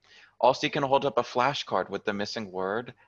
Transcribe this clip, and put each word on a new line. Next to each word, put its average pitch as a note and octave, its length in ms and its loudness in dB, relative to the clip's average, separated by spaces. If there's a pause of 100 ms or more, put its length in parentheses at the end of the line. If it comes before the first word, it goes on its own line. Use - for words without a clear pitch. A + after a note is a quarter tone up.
(400)
Also, C#3 280 4
you - 40 -10
can D3 120 0
hold C3+ 200 2
up C#3 140 -2
a B2 60 4
flashcard B2 680 0
with F#2+ 160 -6
the G#2 80 0
missing G2+ 380 -6
word G2 420 -4 (140)